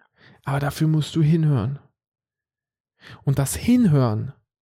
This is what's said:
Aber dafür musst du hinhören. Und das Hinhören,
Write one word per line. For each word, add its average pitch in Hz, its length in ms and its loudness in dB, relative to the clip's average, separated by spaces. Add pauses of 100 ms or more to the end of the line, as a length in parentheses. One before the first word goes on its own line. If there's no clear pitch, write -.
(440)
Aber 139 140 -4
dafür 143 300 -2
musst 156 260 -2
du 160 80 2
hinhören. 147 560 0 (1500)
Und 139 140 0
das 139 160 -2
Hinhören, 139 760 2 (300)